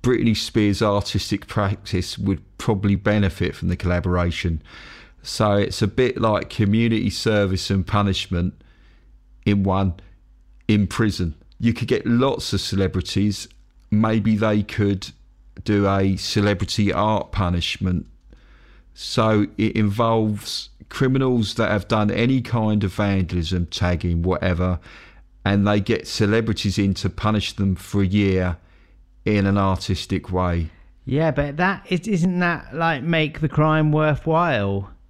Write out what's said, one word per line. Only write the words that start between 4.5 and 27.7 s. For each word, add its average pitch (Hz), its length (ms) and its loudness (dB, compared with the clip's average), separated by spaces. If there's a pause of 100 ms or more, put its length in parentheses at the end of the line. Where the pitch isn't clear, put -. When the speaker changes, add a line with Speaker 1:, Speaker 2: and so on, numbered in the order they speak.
Speaker 1:
So 104 320 0
it's - 280 0
a 104 60 2
bit 127 320 0
like 107 300 0
community 110 600 2
service 101 600 0
and 95 180 0
punishment 95 680 0 (920)
in 101 180 2
one, 95 300 0 (760)
in 104 200 4
prison. 92 480 -2 (240)
You 117 120 2
could 117 160 -4
get - 180 0
lots 120 460 0
of 98 80 0
celebrities. 98 880 -2 (420)
Maybe 110 460 2
they 107 280 2
could 101 480 -2 (520)
do 101 240 2
a 98 300 2
celebrity 101 720 0
art 107 400 0
punishment. 90 720 -2 (880)
So 110 540 0 (100)
it 110 200 0
involves 107 920 0 (200)
criminals 131 640 2
that 110 180 0
have 104 160 -2
done 107 240 2
any 123 300 2
kind 107 420 0
of 92 100 -2
vandalism, 90 760 0
tagging, 87 540 0
whatever, 90 580 0 (640)
and 101 200 2
they 104 140 2
get 107 280 -2
celebrities 107 680 0
in 98 180 2
to - 140 -4
punish 107 440 -2
them 98 220 0